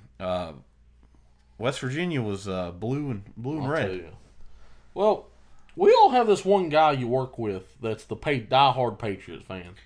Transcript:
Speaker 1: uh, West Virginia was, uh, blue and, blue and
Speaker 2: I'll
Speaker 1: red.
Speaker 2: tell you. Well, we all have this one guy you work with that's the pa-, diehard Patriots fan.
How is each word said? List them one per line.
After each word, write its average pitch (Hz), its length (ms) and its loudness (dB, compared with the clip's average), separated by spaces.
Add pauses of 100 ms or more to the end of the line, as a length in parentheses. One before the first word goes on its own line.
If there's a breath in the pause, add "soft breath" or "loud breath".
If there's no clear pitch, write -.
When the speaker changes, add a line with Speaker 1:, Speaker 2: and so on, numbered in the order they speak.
(200)
Speaker 1:
uh, 90 340 -4 (1040)
West 127 220 -4
Virginia 147 420 -4
was, 101 260 -6
uh, 92 240 -4
blue 127 400 -6
and, 101 120 -8 (140)
blue 131 200 -8
and 147 80 -8
Speaker 2:
I'll 135 60 -2
Speaker 1:
red. 151 160 -2
Speaker 2:
tell 92 80 -6
you. 85 140 -12 (840)
Well, 202 340 0 (500)
we 339 160 6
all 440 160 8
have 247 180 2
this 202 160 2
one 190 260 2
guy 151 240 4
you 127 140 -4
work 127 320 -2
with 98 400 -6
that's 110 240 -6
the - 140 -10
pa-, 156 140 -4
diehard 123 680 2
Patriots 95 480 -10
fan. 90 220 -12 (160)